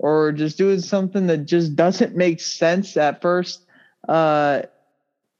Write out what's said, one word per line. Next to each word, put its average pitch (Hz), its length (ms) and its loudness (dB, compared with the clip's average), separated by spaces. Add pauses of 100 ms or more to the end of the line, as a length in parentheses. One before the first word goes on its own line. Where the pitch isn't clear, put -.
or 151 280 2
just 156 260 -4
doing 190 220 2
something 190 480 -2
that 156 180 0
just 170 280 0
doesn't 185 400 0
make 170 240 0
sense 180 600 -2
at 147 240 0
first. 180 400 -2 (440)
Uh, 151 540 2 (800)